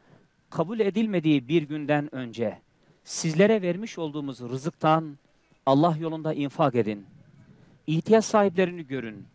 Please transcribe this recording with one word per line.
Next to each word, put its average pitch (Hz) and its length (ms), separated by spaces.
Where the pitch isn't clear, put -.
kabul 185 300
edilmediği 175 680
bir 156 160
günden 147 520
önce 117 460
sizlere 190 580
vermiş 180 360
olduğumuz 143 440
rızıktan 151 760
Allah 151 340
yolunda 160 340
infak 143 420
edin. 104 300
İhtiyaç 208 380
sahiplerini 180 640
görün, 113 480